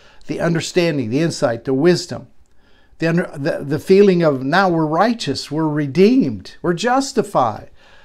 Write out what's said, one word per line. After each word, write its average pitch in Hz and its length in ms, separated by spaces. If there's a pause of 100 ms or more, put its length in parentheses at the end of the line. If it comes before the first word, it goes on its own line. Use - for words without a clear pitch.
(280)
The - 140
understanding, 165 680
the 135 120
insight, 139 420
the 135 100
wisdom, 135 540 (720)
the 160 80
under-, 170 300
the, 143 260
the 143 160
feeling 190 420
of 139 220
now 180 240
we're 165 180
righteous, 170 640
we're 156 200
redeemed, 151 920
we're 175 120
justified. 190 960 (360)